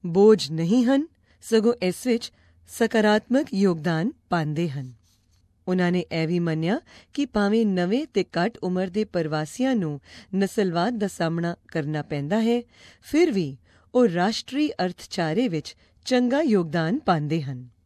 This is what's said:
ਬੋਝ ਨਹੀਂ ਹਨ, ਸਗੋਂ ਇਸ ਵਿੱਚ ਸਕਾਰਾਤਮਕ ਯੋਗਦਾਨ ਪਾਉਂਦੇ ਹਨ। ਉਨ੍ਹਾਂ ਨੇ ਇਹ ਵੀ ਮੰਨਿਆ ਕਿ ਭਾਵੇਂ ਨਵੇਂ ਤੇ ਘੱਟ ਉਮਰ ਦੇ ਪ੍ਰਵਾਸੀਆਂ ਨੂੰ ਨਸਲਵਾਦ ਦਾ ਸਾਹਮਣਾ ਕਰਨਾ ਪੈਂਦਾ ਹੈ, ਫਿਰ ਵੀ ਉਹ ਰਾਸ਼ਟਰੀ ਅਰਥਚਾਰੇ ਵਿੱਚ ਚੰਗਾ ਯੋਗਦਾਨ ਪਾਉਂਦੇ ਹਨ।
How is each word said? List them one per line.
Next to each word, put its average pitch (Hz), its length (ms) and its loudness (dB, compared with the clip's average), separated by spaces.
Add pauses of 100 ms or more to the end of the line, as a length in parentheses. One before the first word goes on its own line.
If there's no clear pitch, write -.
ਬੋਝ 180 460 6
ਨਹੀਂ 175 340 2
ਹਨ, 277 220 2 (340)
ਸਗੋਂ 220 320 2 (100)
ਇਸ 185 240 -4
ਵਿੱਚ 233 240 -2 (360)
ਸਕਾਰਾਤਮਕ 220 880 0
ਯੋਗਦਾਨ 175 580 0 (180)
ਪਾਉਂਦੇ 160 400 -2
ਹਨ। 131 240 -10 (760)
ਉਨ੍ਹਾਂ 180 240 0
ਨੇ 180 200 0
ਇਹ 160 160 -2
ਵੀ 175 120 0
ਮੰਨਿਆ 165 420 -2 (320)
ਕਿ 285 120 -2
ਭਾਵੇਂ 214 400 0
ਨਵੇਂ 190 480 0
ਤੇ 190 120 0 (120)
ਘੱਟ 185 200 -2
ਉਮਰ 185 300 -2
ਦੇ 202 160 -2
ਪ੍ਰਵਾਸੀਆਂ 170 720 -2
ਨੂੰ 156 260 -4 (340)
ਨਸਲਵਾਦ 196 600 0
ਦਾ 202 100 -2
ਸਾਹਮਣਾ 170 480 -4 (120)
ਕਰਨਾ 151 340 -4
ਪੈਂਦਾ 151 400 -2
ਹੈ, 233 200 2 (400)
ਫਿਰ 320 300 2
ਵੀ 156 260 -2 (380)
ਉਹ 247 120 6
ਰਾਸ਼ਟਰੀ 226 640 -2
ਅਰਥਚਾਰੇ 180 760 -2
ਵਿੱਚ 160 280 -6 (300)
ਚੰਗਾ 254 360 2
ਯੋਗਦਾਨ 180 580 0
ਪਾਉਂਦੇ 156 420 0
ਹਨ। 127 320 -12 (120)